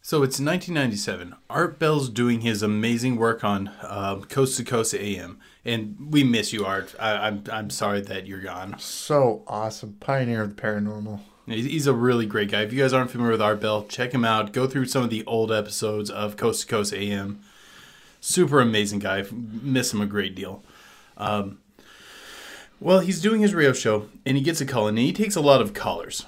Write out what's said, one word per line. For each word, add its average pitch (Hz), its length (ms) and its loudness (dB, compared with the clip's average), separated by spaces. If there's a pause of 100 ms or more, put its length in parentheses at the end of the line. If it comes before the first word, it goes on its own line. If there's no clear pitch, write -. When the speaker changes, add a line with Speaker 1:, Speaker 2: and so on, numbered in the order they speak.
Speaker 1:
So 151 200 2
it's 135 160 0
nineteen 175 360 -2
ninety-seven. 104 600 -2 (140)
Art 160 300 -2
Bell's 151 320 2
doing 117 320 2
his 110 200 0
amazing 117 540 0
work 113 260 2
on, 98 260 0 (120)
uh, 98 360 -6 (120)
Coast 135 300 0
to 123 60 -4
Coast 113 280 0
A 101 60 -4
M. 95 400 -6 (260)
And 110 320 -4 (160)
we 147 100 6
miss 117 300 2
you, 101 140 -2
Art. 98 340 -4
I, 107 280 0
I'm, 104 220 -4
I'm 110 200 -6
sorry 101 320 -2
that 98 240 -8
you're 95 160 -10
gone. 95 360 -10
Speaker 2:
So - 680 0
awesome. 107 520 -6
Pioneer 120 440 -2
of 101 120 -4
the - 80 -14
paranormal. 104 580 -4 (260)
Speaker 1:
He's, 113 180 -4
he's 147 220 0
a 135 80 6
really 120 320 4
great 104 240 0
guy. 104 100 2
If 107 120 -2
you 135 100 2
guys 131 100 4
aren't 127 180 2
familiar 120 220 0
with 110 80 2
Art 107 220 2
Bell, 107 220 0
check 123 280 -6
him 120 140 2
out. 107 260 2
Go 127 140 0
through 135 180 -2
some 123 200 0
of 113 40 0
the 110 160 -4
old 113 260 0
episodes 107 600 -2
of 104 260 -6
Coast 110 240 0
to - 60 -8
Coast 104 260 0
A 98 60 -6
M. 101 420 -4 (800)
Super 147 420 4
amazing 104 380 2
guy. 98 320 -2
Miss 117 640 -4
him 104 60 0
a 104 60 0
great 98 280 -2
deal. 95 300 -12 (520)
Um, 101 420 -4 (1200)
well, 180 180 6
he's 175 220 0
doing 214 200 4
his 208 140 4
radio 143 180 6
show, 107 360 0 (160)
and 131 120 2
he 139 60 2
gets 160 180 0
a 135 60 -2
call, 117 220 2
and 107 100 2
he 143 140 2
takes 208 240 -2
a 165 40 0
lot 139 200 8
of 101 140 -2
callers. - 540 -6